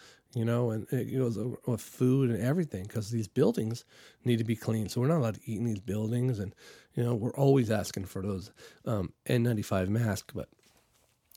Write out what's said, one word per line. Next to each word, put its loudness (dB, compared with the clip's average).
you 0
know, 2
and -4
it -2
goes 0
with 0
food 2
and 0
everything 0
'cause -6
these -2
buildings 0
need 4
to 2
be 0
clean. -2
So -2
we're 2
not 4
allowed 0
to -14
eat -4
in -2
these -2
buildings. 0
And, -6
you 0
know, 0
we're -2
always 6
asking -2
for -10
those, -4
um, -2
N 2
ninety-five 0
masks, 0
but -8